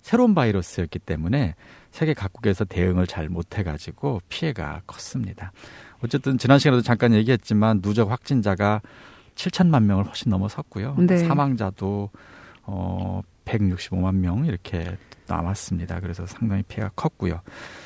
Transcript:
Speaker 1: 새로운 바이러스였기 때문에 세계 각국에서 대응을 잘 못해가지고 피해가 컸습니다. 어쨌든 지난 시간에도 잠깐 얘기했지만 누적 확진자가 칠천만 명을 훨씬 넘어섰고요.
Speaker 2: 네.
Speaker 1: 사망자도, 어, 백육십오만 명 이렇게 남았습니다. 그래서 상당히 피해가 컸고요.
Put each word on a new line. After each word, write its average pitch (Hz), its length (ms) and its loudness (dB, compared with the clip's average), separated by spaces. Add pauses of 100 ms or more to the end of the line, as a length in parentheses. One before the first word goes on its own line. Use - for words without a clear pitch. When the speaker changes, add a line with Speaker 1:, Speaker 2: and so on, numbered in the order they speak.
Speaker 1:
새로운 226 340 4
바이러스였기 98 640 0
때문에 87 560 -2 (360)
세계 160 220 -2
각국에서 101 520 -2
대응을 90 420 0
잘 80 220 -6
못해가지고 87 960 -6
피해가 87 580 -6
컸습니다. - 680 -10 (500)
어쨌든 135 340 -2
지난 135 220 6
시간에도 135 220 4
잠깐 120 320 4
얘기했지만 110 680 4
누적 104 300 2
확진자가 104 720 0 (540)
칠천만 160 520 4
명을 98 180 2
훨씬 - 240 -6
넘어섰고요. 101 720 -4
Speaker 2:
네. 180 200 4
Speaker 1:
사망자도, 107 920 0 (540)
어, 92 580 -6 (240)
백육십오만 92 720 0
명 92 260 0
이렇게 90 520 -6 (300)
남았습니다. 87 760 -4
그래서 90 240 -8
상당히 98 380 -4
피해가 104 320 -8
컸고요. 90 440 -4 (460)